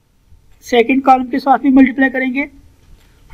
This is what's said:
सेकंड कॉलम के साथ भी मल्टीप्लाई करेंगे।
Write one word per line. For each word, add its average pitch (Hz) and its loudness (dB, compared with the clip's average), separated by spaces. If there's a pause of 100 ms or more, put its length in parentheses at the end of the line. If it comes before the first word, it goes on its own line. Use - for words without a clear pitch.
(600)
सेकंड 247 0
कॉलम 262 2
के 262 -6
साथ 262 0
भी 277 -2
मल्टीप्लाई 262 2
करेंगे। 262 -6 (880)